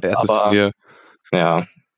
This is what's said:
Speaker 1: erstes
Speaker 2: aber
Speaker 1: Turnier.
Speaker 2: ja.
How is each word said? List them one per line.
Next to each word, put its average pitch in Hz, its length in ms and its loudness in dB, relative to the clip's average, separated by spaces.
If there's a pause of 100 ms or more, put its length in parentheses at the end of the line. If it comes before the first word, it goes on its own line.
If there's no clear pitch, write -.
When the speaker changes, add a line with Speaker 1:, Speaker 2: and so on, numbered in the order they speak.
Speaker 1:
erstes 95 280 -2
Speaker 2:
aber 107 140 0
Speaker 1:
Turnier. 104 280 2 (600)
Speaker 2:
ja. 85 340 0 (320)